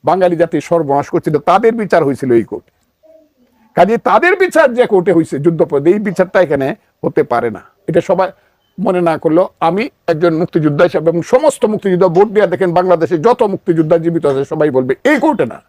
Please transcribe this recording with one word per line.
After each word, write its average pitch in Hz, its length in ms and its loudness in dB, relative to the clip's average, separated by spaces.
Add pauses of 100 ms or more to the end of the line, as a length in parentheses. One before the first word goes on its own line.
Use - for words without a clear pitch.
বাঙালি 180 320 2
জাতির 165 260 -2
সর্বনাশ 143 480 -2
করছিল, 151 300 -2
তাদের 220 340 2
বিচার 190 300 0
হয়েছিল 127 280 -2
এই 113 120 4
কোর্টে। - 280 -12 (1040)
কাজে 196 220 2
তাদের 339 380 2
বিচার 320 380 2
যে 240 120 2
কোর্টে 190 260 0
হয়েছে 160 280 0
যুদ্ধপরাধী, 156 540 0
এই 208 60 0
বিচারটা 185 420 -2
এখানে 143 340 -2 (280)
হতে 139 200 -2
পারে 117 280 -2
না। 95 100 -14 (260)
এটা 165 140 0
সবাই 185 300 -2 (480)
মনে 180 220 -2
না 165 160 0
করলেও, 165 320 0 (100)
আমি 185 300 -2 (180)
একজন 165 300 -2
মুক্তিযোদ্ধা 151 460 0
হিসাবে 156 260 0
এবং 170 120 -2
সমস্ত 254 440 0
মুক্তিযোদ্ধা 190 420 0
ভোট 180 200 4
দিয়া 208 180 2
দেখেন, 175 280 -2
বাংলাদেশে 175 440 0
যত 233 260 2
মুক্তিযোদ্ধা 170 540 0
জীবিত 165 280 -2
আছে 139 200 0
সবাই 156 240 -2
বলবে 131 340 -2
এই 285 160 2
কোর্টে 302 260 0
না - 240 -14